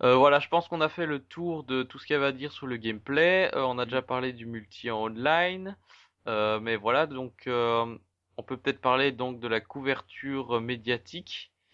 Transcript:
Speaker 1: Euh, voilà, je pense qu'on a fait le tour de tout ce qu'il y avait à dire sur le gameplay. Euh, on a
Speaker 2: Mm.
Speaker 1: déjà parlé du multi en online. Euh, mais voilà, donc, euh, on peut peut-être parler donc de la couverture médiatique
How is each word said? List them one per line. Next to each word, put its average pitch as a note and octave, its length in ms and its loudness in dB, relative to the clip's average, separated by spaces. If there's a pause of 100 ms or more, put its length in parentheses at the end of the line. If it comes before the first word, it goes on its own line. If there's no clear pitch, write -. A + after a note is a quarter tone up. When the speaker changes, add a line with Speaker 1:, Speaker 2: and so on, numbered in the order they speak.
Speaker 1:
Euh, B2 140 8
voilà, C#3+ 240 8
je - 80 -6
pense E3+ 220 0
qu'on E3+ 100 -4
a D#3 80 2
fait E3+ 180 -4
le D3 140 -2
tour E3 460 -8
de C3 180 -2
tout C3 160 -16
ce - 60 -18
qu'il - 80 -4
y D3 40 4
avait C#3 100 2
à C#3 40 0
dire C3 220 -8
sur - 140 -12
le B2 100 -4
gameplay. C#3+ 760 2
Euh, C3+ 120 2
on B2+ 120 -2
a B2 60 -2
Speaker 2:
Mm. A#2 60 -4
Speaker 1:
déjà B2+ 120 0
parlé B2+ 300 -2
du A#2 140 -12
multi A#2 440 -10
en A2 120 -2
online. E3+ 720 0 (520)
Euh, G#2+ 340 0
mais A2+ 160 -2
voilà, A#2+ 300 2
donc, C3 400 -10
euh, A#2 500 2 (400)
on A#2+ 60 -10
peut C3 120 -8
peut-être C3 240 -4
parler C3 320 4
donc B2 300 -6
de A#2+ 80 -4
la A2 100 2
couverture C3 1000 -4
médiatique A#2+ 920 -6 (220)